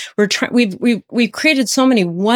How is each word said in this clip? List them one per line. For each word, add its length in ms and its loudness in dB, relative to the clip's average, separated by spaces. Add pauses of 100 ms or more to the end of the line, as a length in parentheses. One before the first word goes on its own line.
(180)
we're 80 2
try-, 260 -2
we've, 260 2
we've, 320 0
we've 220 -2
created 380 0
so 160 0
many 180 2 (320)